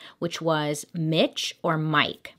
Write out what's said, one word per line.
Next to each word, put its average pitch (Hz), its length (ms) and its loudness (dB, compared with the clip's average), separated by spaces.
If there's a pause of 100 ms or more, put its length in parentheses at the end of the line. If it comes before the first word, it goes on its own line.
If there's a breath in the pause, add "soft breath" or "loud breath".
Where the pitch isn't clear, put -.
(200 loud breath)
which 170 220 -4
was 151 520 0
Mitch 165 680 0
or 160 140 2
Mike. 156 600 0